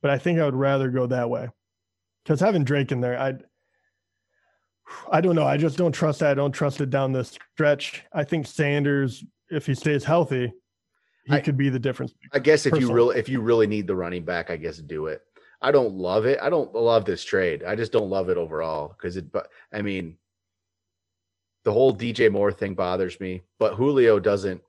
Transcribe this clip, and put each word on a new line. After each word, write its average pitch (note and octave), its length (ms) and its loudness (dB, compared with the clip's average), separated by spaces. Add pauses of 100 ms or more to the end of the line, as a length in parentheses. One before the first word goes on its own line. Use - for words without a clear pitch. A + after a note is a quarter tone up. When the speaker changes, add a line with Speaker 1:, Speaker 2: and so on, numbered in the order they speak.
Speaker 1:
But C#3+ 120 0
I C#3 60 0
think E3+ 200 0
I D#3+ 60 2
would C3+ 100 0
rather C3+ 360 0
go B2+ 180 0
that B2 200 -2
way, A#2+ 200 -6 (760)
'cause D3+ 160 0
having F#3 240 2
Drake C#3 280 0
in B2 80 -2
there, B2 180 -2
I, C3 160 -2 (1800)
I G3+ 100 4
don't F3+ 140 4
know. D3+ 120 4
I C#3 100 2
just D3 200 0
don't E3+ 160 2
trust D3+ 280 0
that. D3+ 100 4
I C#3 40 4
don't C#3 180 0
trust C#3+ 280 -2
it C#3 80 -2
down C3+ 240 0
the B2+ 120 -2
stretch. - 880 -2
I D3+ 120 -2
think D#3 220 -4
Sanders, C#3+ 760 0 (260)
if D#3 160 -4
he C#3+ 80 0
stays D3 300 -2
healthy, C#3 480 0 (760)
he C#3+ 80 0
Speaker 2:
I, C#3+ 80 2
Speaker 1:
could C#3+ 160 -2
be C#3 100 2
the C3 100 -2
difference B2+ 360 -6 (180)
Speaker 2:
I C#3+ 60 2
guess D3 260 4
if C3+ 80 4
you D#3 60 2
Speaker 1:
personally. A#2+ 160 2
Speaker 2:
really, A#2+ 240 4
if A2 100 -4
you B2+ 140 -4
really A2+ 240 4
need G#2 200 -2
the F#2+ 80 -2
running F2 300 -6
back, E2+ 260 -6
I E2+ 60 -4
guess D#2 220 -10
do D#2 300 -8
it. D2+ 120 -8 (400)
I C3 120 0
don't B2+ 200 2
love F#2 320 -2
it. C3+ 160 2
I C3+ 80 -2
don't D#3 260 -2
love A2+ 300 2
this F2+ 180 -4
trade. F2 420 -2
I G2 120 -6
just A2+ 160 -6
don't G#2+ 160 0
love F#2+ 220 -2
it F2 80 0
overall D#2+ 600 -6
'cause F2+ 200 -8
it, D#2 120 -14
but, - 200 -8 (200)
I G#2 120 -8
mean, F#2 340 -8 (1500)
the G#2+ 80 2
whole B2 200 4
D A2+ 220 -4
J A2+ 160 4
Moore G2+ 200 2
thing G2 240 -6
bothers F2+ 460 -2
me, F#2 220 -8 (160)
but G#2 160 0
Julio A#2+ 440 4
doesn't G2 500 -2